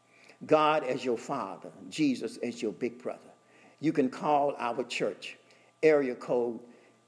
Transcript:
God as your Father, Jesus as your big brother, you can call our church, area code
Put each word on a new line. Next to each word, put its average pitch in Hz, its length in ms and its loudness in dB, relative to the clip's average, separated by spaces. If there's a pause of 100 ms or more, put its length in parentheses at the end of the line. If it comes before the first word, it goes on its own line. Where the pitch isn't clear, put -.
(460)
God 156 400 4
as 127 180 -4
your 123 140 0
Father, 98 540 -8 (180)
Jesus 123 480 -2
as 117 240 -6
your 107 100 -2
big 117 300 -6
brother, 104 180 -8 (600)
you 151 120 0
can 135 180 2
call 143 480 2
our 117 260 -2
church, - 540 -4 (460)
area 143 320 6
code 120 440 -2 (480)